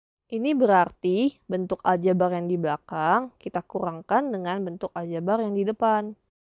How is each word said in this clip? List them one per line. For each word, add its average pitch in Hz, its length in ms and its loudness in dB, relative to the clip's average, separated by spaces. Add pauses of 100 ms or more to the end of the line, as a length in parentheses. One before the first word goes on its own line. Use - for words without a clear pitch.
(300)
Ini 233 240 -2
berarti 202 960 2
bentuk 185 320 -4
aljabar 180 560 2
yang 175 80 -4
di 175 160 -2
belakang 165 800 -2
kita 180 240 -8
kurangkan 190 640 -2
dengan 190 320 -4
bentuk 180 320 -8
aljabar 170 480 -2
yang 208 160 -2
di 202 80 0
depan. 214 480 0 (300)